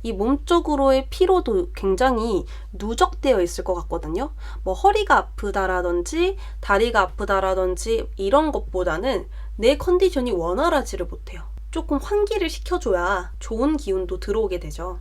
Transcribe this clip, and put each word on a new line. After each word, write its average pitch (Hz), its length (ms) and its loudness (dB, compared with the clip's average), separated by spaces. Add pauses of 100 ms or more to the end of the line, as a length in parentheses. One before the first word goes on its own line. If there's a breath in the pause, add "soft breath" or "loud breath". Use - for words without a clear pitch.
이 226 100 -4
몸적으로의 269 960 2
피로도 349 640 2
굉장히 220 720 0 (280 loud breath)
누적되어 226 680 2
있을 170 220 -2
것 190 100 -2
같거든요. 170 580 -4 (320 loud breath)
뭐, 185 100 -2
허리가 381 440 4
아프다라든지 190 1200 0 (220 loud breath)
다리가 214 420 4
아프다라든지 190 1160 0
이런 277 340 4
것보다는 185 760 -2 (320 loud breath)
내 247 160 6
컨디션이 349 560 2
원활하지를 202 760 0
못해요. - 340 -12 (300)
조금 320 260 -2
환기를 403 500 0
시켜줘야 190 920 0
좋은 262 360 0
기운도 190 440 -4
들어오게 202 400 -2
되죠. 165 420 -8